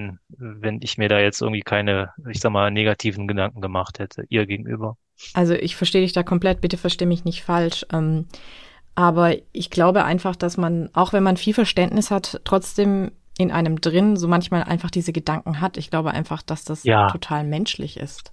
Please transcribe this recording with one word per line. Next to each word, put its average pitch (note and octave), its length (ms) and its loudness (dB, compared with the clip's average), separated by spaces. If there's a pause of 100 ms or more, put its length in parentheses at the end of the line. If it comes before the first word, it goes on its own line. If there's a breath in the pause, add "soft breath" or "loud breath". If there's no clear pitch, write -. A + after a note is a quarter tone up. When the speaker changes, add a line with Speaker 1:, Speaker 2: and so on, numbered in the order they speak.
(280)
Speaker 1:
wenn A2 540 -8
ich - 160 -8
mir G#2 100 2
da G#2 120 4
jetzt G2+ 220 2
irgendwie G#2+ 200 -2
keine, G2+ 500 0 (180)
ich G#2+ 100 -6
sag A2+ 120 0
mal, G2+ 200 2
negativen G#2 560 0
Gedanken G2+ 340 -2
gemacht F#2 380 -4
hätte - 300 -10
ihr G#2 160 2
gegenüber. A2 500 -8 (360 loud breath)
Speaker 2:
Also F3 220 4
ich - 220 -4
verstehe F#3 260 2
dich F3+ 100 0
da F3 100 0
komplett, F#3 380 2
bitte F3+ 160 0
versteh F3 300 -2
mich F3 180 0
nicht E3+ 200 -4
falsch. E3+ 480 0
Ähm, D#3+ 340 0 (680 loud breath)
aber E3+ 420 4 (160)
ich - 180 -6
glaube F3+ 340 4
einfach, F3 320 0
dass F3 200 -2
man, E3+ 380 0
auch F3+ 180 2
wenn G3 100 4
man F#3 140 4
viel G#3+ 180 0
Verständnis G#3 560 2
hat, G3 340 -2
trotzdem G3 680 0 (260)
in F3+ 140 2
einem D#3+ 280 0
drin F#3+ 360 4
so E3+ 120 0
manchmal F3 360 2
einfach E3+ 260 -2
diese E3+ 220 -2
Gedanken D#3 480 -2
hat. F3+ 160 -2
Ich - 140 -10
glaube D#3+ 220 0
einfach, D#3 300 -4
dass - 220 -8
das D3+ 240 -4
Speaker 1:
Ja. A2 180 6
Speaker 2:
total D3+ 380 -4
menschlich D3+ 540 -4
ist. - 340 -14